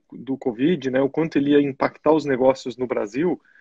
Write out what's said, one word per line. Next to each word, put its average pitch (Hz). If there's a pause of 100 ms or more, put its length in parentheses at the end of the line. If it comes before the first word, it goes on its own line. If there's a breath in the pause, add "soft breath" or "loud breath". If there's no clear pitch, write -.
(140)
do 123
covid, 135
né, 131
o 135
quanto 156
ele 143
ia 147
impactar 143
os 151
negócios 131
no 127
Brasil, 120 (220 soft breath)